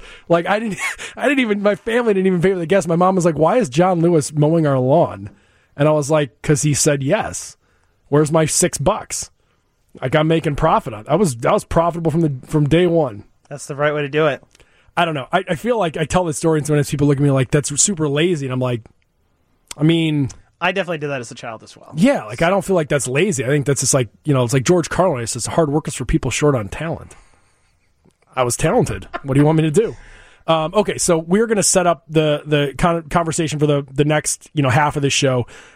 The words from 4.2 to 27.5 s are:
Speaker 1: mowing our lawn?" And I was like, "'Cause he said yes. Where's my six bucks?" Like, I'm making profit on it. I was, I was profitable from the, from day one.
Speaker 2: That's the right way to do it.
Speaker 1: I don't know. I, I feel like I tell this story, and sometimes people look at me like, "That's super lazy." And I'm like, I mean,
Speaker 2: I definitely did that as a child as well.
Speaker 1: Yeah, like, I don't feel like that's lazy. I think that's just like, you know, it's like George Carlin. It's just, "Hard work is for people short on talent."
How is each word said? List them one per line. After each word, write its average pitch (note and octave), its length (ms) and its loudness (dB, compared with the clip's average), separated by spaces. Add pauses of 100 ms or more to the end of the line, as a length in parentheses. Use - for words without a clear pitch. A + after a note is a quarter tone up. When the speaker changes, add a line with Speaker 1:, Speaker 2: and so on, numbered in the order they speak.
Speaker 1:
mowing D3+ 340 2
our C#3 120 2
lawn?" B2+ 500 0 (480)
And C#3+ 120 2
I D3+ 40 4
was D3 180 0
like, D3+ 320 -2
"'Cause D3+ 200 0
he D3+ 100 2
said C#3+ 300 0
yes. - 540 -4 (520)
Where's D3 240 2
my D#3+ 140 4
six - 320 -2
bucks?" - 520 -4 (680)
Like, C3 140 -4
I'm D#3 140 2
making D#3+ 280 0
profit D#3+ 380 0
on G#2 60 -12
it. G#2+ 80 -12
I C#3+ 80 2
was, E3+ 280 0
I D3 80 2
was G#3 120 0
profitable E3 460 0
from D#3+ 100 0
the, D#3 120 0 (140)
from D3+ 220 0
day E3+ 180 4
one. C#3+ 380 -2 (240)
Speaker 2:
That's - 180 -14
the D3+ 100 -10
right D3 180 0
way D3 80 -2
to C#3+ 60 -6
do D3+ 180 0
it. C3 160 -2 (540)
Speaker 1:
I F3 80 2
don't E3 100 -2
know. C3 180 -8
I, F#3 160 -2
I F3+ 80 -2
feel A#3 220 -2
like F3 180 -2
I D#3+ 80 -4
tell F3+ 200 0
this D#3+ 140 -4
story, D#3+ 220 0
and C#3+ 60 -6
sometimes D3 240 0
people D3 180 0
look C#3+ 100 2
at C#3 40 -2
me C#3+ 80 4
like, C3+ 200 0
"That's D3 180 0 (120)
super D#3 280 -2
lazy." D3 380 0
And B2+ 60 -8
I'm B2+ 80 -2
like, B2 220 -2 (920)
I D3 80 -10
mean, D#3 440 2 (320)
Speaker 2:
I F3+ 120 0
definitely F3+ 260 -4
did D3 100 -6
that C#3 120 -6
as A#2 100 -12
a C3 40 -16
child A2+ 280 -14
as - 140 -20
well. - 200 -20
Speaker 1:
Yeah, A#3+ 280 2
like, G#2 180 -8
I E3+ 80 4
don't G3 140 0
feel F#3+ 120 0
like D#3 120 0
that's C#3+ 200 -2
lazy. C#3 360 0
I B2 40 -4
think C#3+ 180 0
that's C#3+ 140 0
just - 140 0
like, C3 160 0 (140)
you D3 100 2
know, B2+ 100 2
it's A#2 80 -4
like C#3 120 2
George F3 260 2
Carlin. E3 320 0
It's A2+ 100 -6
just, A#2 160 -6
"Hard D3 240 0
work D3+ 160 -2
is D3 60 -6
for B2+ 100 -8
people C#3+ 260 0
short D3 240 2
on G#2+ 140 -4
talent." - 480 -10 (1200)